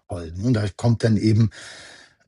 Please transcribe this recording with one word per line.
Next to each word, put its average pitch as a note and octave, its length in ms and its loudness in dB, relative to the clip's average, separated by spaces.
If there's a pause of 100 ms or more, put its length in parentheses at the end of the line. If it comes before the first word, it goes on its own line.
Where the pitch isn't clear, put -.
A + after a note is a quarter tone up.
toll, E2+ 280 -12
ne? A#2+ 160 0
Da G#2+ 140 0 (100)
kommt A#2+ 280 0
dann A2 120 2
eben, A2 340 2 (760)